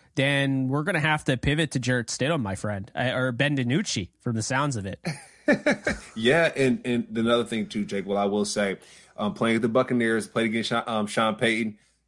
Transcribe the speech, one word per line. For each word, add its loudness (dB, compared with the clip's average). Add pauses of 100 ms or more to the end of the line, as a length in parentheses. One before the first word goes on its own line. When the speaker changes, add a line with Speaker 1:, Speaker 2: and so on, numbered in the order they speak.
(140)
Speaker 1:
then 2
we're 0
gonna 0
have 2
to 2
pivot 0
to 0
Jarrett 0
Stidham, 0
my -2
friend, -6
uh, 0
or 0
Ben 0
DiNucci, 0 (100)
from -4
the -2
sounds 0
of -6
it. -10 (440)
Speaker 2:
<laughs> -2
Yeah, 4
and, 2
and -2 (100)
another 4
thing -4
too, -4
Jake, -6
well, 0
I 2
will 0
say, -2 (400)
um, -2
playing 2
with 0
the 2
Buccaneers, 0
played 0
against -2
Sean, -2
um, -2
Sean 0
Payton. 0 (320)